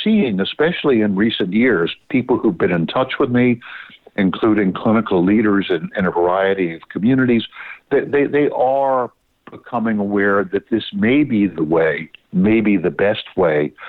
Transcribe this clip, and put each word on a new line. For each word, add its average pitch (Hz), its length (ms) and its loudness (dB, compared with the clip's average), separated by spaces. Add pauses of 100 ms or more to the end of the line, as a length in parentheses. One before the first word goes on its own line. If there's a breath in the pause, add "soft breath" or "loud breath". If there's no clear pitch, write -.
seeing, 147 360 2
especially 131 600 0
in 104 140 0
recent 104 360 -2
years, 104 440 0 (140)
people 123 280 0
who've 98 200 0
been 95 140 0
in 85 140 -2
touch 131 340 -4
with 135 120 0
me, 123 280 2 (560 loud breath)
including 101 560 2
clinical 107 540 0
leaders 101 460 2
in, 87 260 -4
in 98 80 0
a 87 60 0
variety 90 640 0
of - 140 -20
communities, 123 540 2 (460 loud breath)
they, 139 120 2
they, 143 260 0
they 147 220 2
are 131 640 0 (380)
becoming 113 480 -4
aware 101 460 0
that 95 260 -4
this 110 140 0 (100)
may 120 300 2
be 101 240 2
the 80 160 -4
way, 80 460 0 (260)
maybe 104 420 4
the 82 140 0
best 98 340 -2 (100)
way 76 360 0 (180 loud breath)